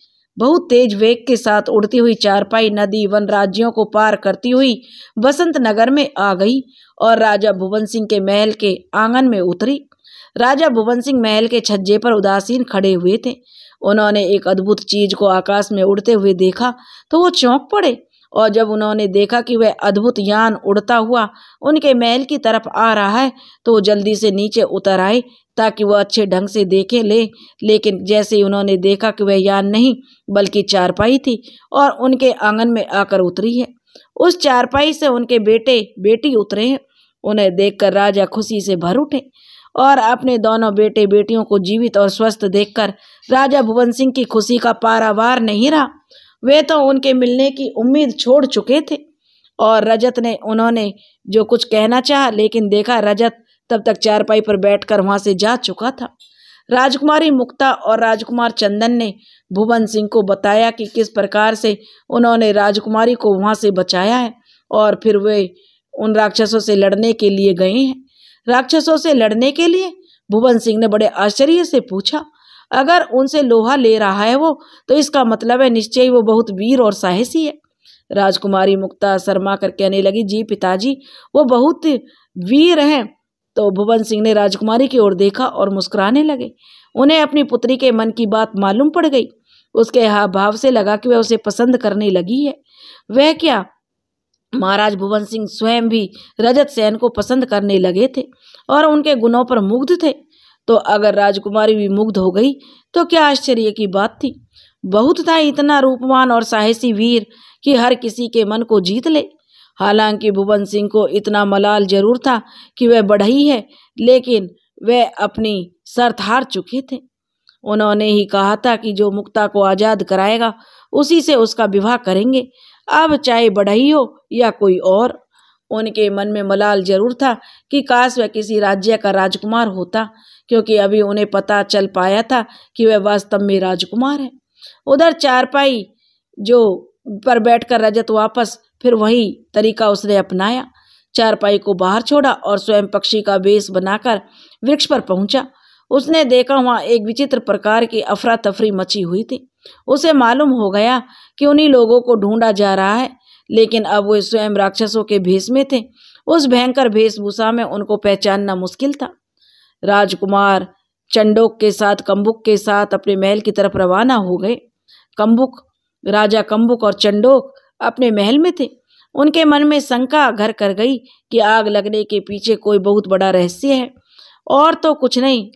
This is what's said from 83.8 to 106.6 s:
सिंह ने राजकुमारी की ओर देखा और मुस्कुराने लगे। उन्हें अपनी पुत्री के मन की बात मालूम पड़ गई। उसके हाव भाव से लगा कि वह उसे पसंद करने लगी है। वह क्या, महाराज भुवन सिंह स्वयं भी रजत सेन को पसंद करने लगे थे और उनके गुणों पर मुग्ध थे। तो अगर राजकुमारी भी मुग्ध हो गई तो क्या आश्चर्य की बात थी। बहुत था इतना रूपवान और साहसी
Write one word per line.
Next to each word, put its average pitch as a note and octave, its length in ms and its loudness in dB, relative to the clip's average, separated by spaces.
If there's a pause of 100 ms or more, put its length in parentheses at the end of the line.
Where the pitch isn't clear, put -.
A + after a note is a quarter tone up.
सिंह G#3+ 180 -4
ने A3 120 2
राजकुमारी G#3+ 540 0
की C4 120 -2
ओर G3+ 140 4
देखा G3+ 340 0
और G3 220 -2
मुस्कुराने G3+ 540 0
लगे। C#4+ 320 -4 (400)
उन्हें D4+ 260 4
अपनी D4+ 220 0
पुत्री B3 340 -2
के B3+ 140 2
मन A3+ 200 0
की A3+ 140 -4
बात A3 300 -2
मालूम G3+ 340 0
पड़ E4 180 0
गई। C4 200 0 (460)
उसके A3+ 320 2
हाव G#3 220 2
भाव G3 280 -2
से C4 160 0
लगा G#3 240 0
कि G#3+ 140 -4
वह A#3+ 80 4
उसे A3+ 200 0
पसंद A#3+ 400 0
करने G#3 320 -2
लगी G3 360 -2
है। - 160 -6 (500)
वह C#4+ 220 4
क्या, D4 320 -2 (920)
महाराज G3+ 400 0
भुवन G3+ 280 -4
सिंह G#3+ 240 -8
स्वयं A#3 420 -2
भी G#3+ 220 -2 (280)
रजत B3 280 2
सेन G#3+ 280 -2
को A#3 140 -2
पसंद B3 360 -2
करने G3+ 320 -2
लगे F#3 400 0
थे B3+ 60 -6 (460)
और D4 160 2
उनके D4+ 300 2
गुणों A#3+ 300 0
पर B3 140 0
मुग्ध B3+ 440 -2
थे। D4+ 120 0 (520)
तो A#3 80 4
अगर G#3 380 2
राजकुमारी G3+ 640 0
भी G3+ 140 -2
मुग्ध G#3 280 -2
हो F#3 140 0
गई A#3+ 220 2 (400)
तो E4+ 120 0
क्या E4 220 2
आश्चर्य B3 440 0
की G#3+ 160 -4
बात G3 220 -2
थी। - 380 -10 (380)
बहुत A#3+ 440 0
था E4 80 2
इतना D4 420 2
रूपवान C4 520 2
और A#3 120 2
साहसी A3+ 500 -2